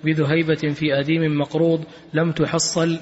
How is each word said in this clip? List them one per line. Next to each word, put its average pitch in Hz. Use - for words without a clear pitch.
بذهيبة 156
في 143
أديم 156
مقروض 160
لم 160
تحصل 165